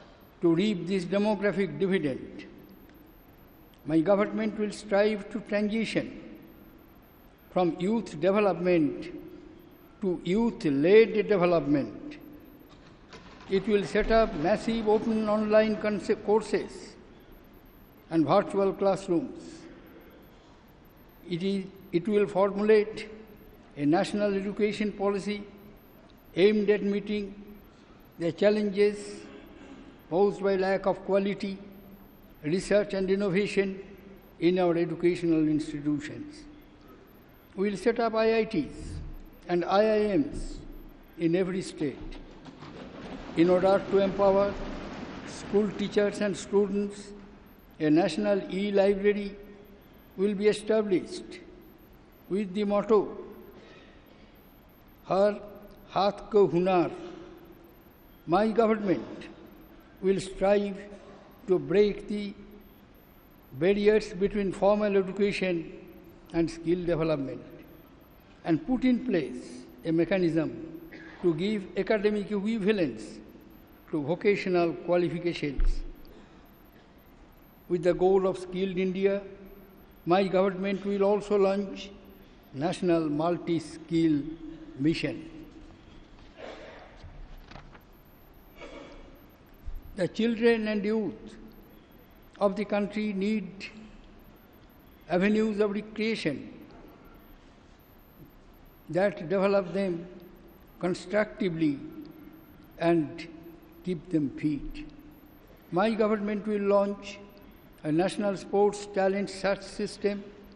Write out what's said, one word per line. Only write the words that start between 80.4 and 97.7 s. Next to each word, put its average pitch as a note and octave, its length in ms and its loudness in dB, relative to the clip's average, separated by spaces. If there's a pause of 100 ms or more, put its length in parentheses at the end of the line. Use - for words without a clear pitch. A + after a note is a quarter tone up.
will G3+ 180 0
also G3+ 320 2
launch G3 540 0 (640)
National E3 540 0
Multi-Skill D#3+ 1160 0 (560)
Mission. D3+ 500 -2 (4000)
The F3+ 120 0
children A3+ 600 2
and G#3+ 160 -2
youth G#3 520 -4 (1040)
of G3 160 2
the G#3+ 80 -4
country G#3 480 -2
need G3 580 -4 (1400)
avenues G#3 520 2
of G#3 120 2
recreation G#3 800 -4 (2250)